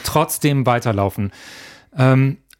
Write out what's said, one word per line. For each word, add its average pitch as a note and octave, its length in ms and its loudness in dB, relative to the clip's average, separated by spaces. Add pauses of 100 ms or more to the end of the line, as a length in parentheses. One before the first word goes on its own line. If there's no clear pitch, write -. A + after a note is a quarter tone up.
trotzdem C#3+ 640 0
weiterlaufen. G2+ 640 -2 (640)
Ähm, C3 420 2 (220)